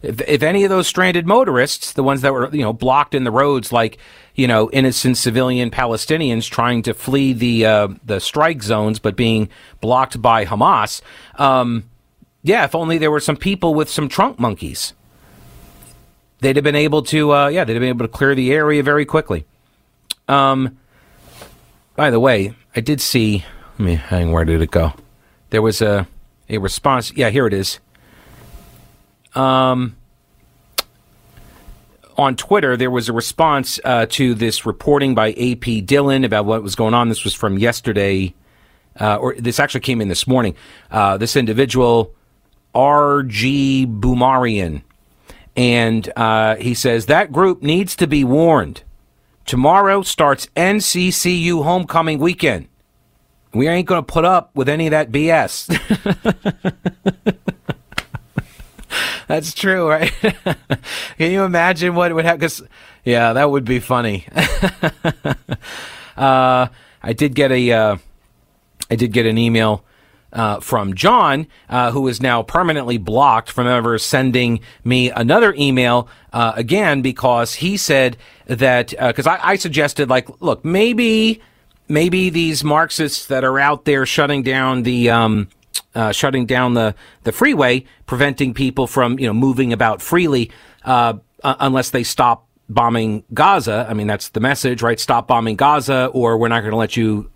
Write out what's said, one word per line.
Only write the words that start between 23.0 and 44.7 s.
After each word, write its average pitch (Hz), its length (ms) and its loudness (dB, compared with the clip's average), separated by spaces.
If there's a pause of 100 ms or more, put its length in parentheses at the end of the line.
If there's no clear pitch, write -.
see, 107 440 0 (340)
let 110 60 0
me 87 120 2
hang, 87 340 -2
where 82 140 2
did 82 180 0
it 80 80 -2
go? 80 220 0 (580)
There 110 120 0
was 110 200 0
a, 101 240 0 (420)
a 107 100 -4
response. 117 580 -2
Yeah, 123 140 2
here 127 160 2
it 101 60 0
is. 98 260 -4 (1600)
Um, 131 640 0 (2250)
on 135 200 0
Twitter, 147 380 0
there 127 160 -2
was 120 200 -4
a - 20 -2
response, 139 720 -2
uh, 120 260 2
to 127 220 0
this 113 320 -2
reporting 135 500 0
by 110 220 2
A 123 200 -2
P 113 260 -4
Dillon 135 420 2
about 104 220 0
what 110 160 0
was 101 120 -8
going 113 200 0
on. 120 160 2
This 110 120 -4
was 98 120 -4
from 98 240 -2
yesterday, 98 760 -2 (640)
uh, 104 180 0
or 127 220 -4
this 120 220 -4
actually 143 220 -2
came 120 180 -2
in 104 80 -2
this - 180 -4
morning. 123 280 2 (360)
Uh, 98 280 2
this 117 180 -2
individual, 120 800 2 (600)
R 143 500 2
G 135 600 0
Boumarian, 117 920 0 (760)